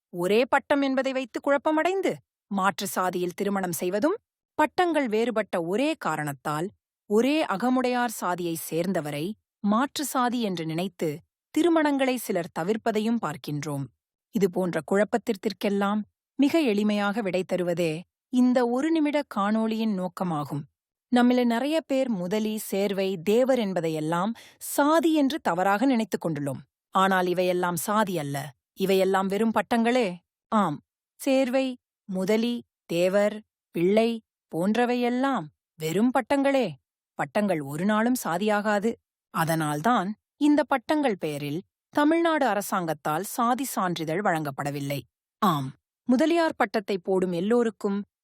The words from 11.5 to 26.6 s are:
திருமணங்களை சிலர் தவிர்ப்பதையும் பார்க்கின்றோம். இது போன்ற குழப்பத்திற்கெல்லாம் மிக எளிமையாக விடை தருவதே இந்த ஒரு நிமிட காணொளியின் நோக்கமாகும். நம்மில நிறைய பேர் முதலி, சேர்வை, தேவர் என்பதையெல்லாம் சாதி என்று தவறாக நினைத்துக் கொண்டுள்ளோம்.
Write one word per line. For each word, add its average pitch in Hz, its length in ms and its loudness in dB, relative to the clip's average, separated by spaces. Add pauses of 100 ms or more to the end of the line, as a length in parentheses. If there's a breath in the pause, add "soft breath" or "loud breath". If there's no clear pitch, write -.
திருமணங்களை 302 680 2
சிலர் 185 420 -4
தவிர்ப்பதையும் 220 640 0
பார்க்கின்றோம். 147 640 -6 (500)
இது 190 160 4
போன்ற 175 300 -2 (100)
குழப்பத்திற்கெல்லாம் 202 1120 0 (380)
மிக 285 240 4
எளிமையாக 208 560 0
விடை 185 260 -2
தருவதே 175 580 -2 (300)
இந்த 247 340 4
ஒரு 262 240 0
நிமிட 294 320 0 (120)
காணொளியின் 220 600 0
நோக்கமாகும். 165 680 -4 (520)
நம்மில 247 280 4
நிறைய 254 360 0
பேர் 262 280 -2
முதலி, 214 480 -2
சேர்வை, 196 600 -2
தேவர் 240 420 2
என்பதையெல்லாம் 170 760 -2 (260 loud breath)
சாதி 311 560 2
என்று 294 240 2
தவறாக 196 480 0
நினைத்துக் 220 400 0
கொண்டுள்ளோம். 143 340 -4 (340)